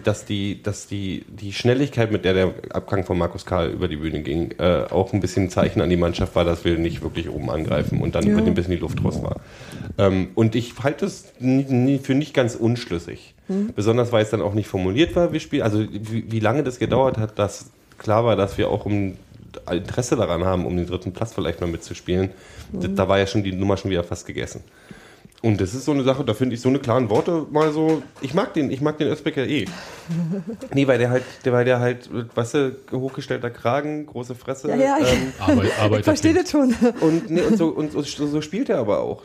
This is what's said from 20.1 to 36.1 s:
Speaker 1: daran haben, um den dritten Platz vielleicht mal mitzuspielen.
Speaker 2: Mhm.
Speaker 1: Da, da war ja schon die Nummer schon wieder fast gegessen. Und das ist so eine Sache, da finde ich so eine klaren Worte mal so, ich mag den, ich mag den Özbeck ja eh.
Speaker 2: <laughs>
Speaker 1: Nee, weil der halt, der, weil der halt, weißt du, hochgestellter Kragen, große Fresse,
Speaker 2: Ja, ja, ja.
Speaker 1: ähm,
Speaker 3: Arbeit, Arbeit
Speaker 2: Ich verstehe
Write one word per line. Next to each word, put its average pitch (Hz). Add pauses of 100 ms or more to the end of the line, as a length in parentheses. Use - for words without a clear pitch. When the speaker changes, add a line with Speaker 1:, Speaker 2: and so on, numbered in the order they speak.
Speaker 1:
daran 85
haben, 92
um 87
den 87
dritten 87
Platz -
vielleicht 85
mal 87
mitzuspielen. 90 (420)
Speaker 2:
Mhm. -
Speaker 1:
Da, 90
da 95
war 98
ja 98
schon 104
die 98
Nummer 98
schon 98
wieder 87
fast -
gegessen. - (800)
Und 104
das 95
ist 135
so 156
eine 135
Sache, 135
da 117
finde 127
ich 117
so 127
eine 135
klaren 120
Worte 156
mal 151
so, 156 (180)
ich 127
mag 202
den, 143
ich 123
mag 151
den 147
Özbeck 151
ja 139
eh. 104
Speaker 2:
<laughs> 175
Speaker 1:
Nee, 139
weil 127
der 120
halt, 127 (200)
der, 131
weil 120
der 123
halt, 123 (260)
weißt 117
du, 135 (160)
hochgestellter 131
Kragen, 147
große 123
Fresse, 135
Speaker 2:
Ja, -
ja, 269
ja. -
Speaker 1:
ähm, 254
Speaker 3:
Arbeit, -
Arbeit -
Speaker 2:
Ich -
verstehe 320